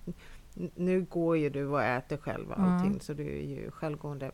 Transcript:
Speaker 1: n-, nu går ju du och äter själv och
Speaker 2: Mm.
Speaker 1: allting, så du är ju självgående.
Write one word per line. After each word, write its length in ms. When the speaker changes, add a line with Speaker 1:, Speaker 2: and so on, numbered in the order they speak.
Speaker 1:
n-, 180
nu 260
går 260
ju 140
du 160
och 160
äter 340
själv 340
och 80
Speaker 2:
Mm. 140
Speaker 1:
allting, 280
så 120
du 100
är 240
ju 240
självgående. 640